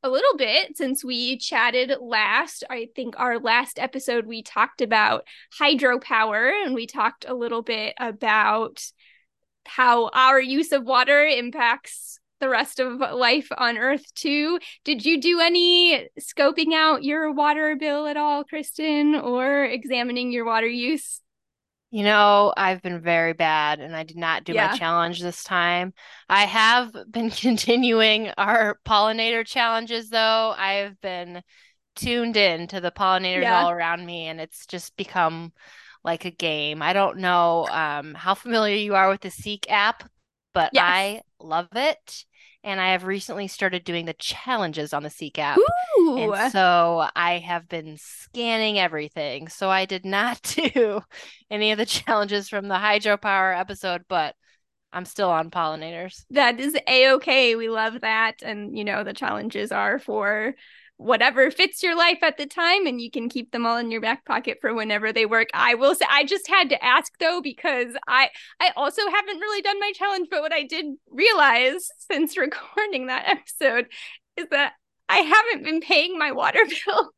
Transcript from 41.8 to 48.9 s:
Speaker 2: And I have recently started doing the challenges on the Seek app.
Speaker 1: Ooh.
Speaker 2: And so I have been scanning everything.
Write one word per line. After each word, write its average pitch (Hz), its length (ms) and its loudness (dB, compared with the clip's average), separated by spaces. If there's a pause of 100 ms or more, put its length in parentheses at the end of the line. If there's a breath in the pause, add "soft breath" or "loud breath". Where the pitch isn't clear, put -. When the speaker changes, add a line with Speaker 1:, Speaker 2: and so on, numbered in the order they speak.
Speaker 2:
And 190 200 -6
I 185 100 2
have 180 140 0
recently 190 420 -6
started 185 380 -4
doing 170 200 -6
the 165 80 -8
challenges 160 800 -6
on 147 100 -4
the 151 60 -8
Seek 147 300 -12
app. 147 180 0
Speaker 1:
Ooh. 554 600 2
Speaker 2:
And 220 340 0
so 175 640 4
I 175 220 0
have 170 320 -8
been 156 280 -10
scanning 220 800 -4
everything. 156 680 -4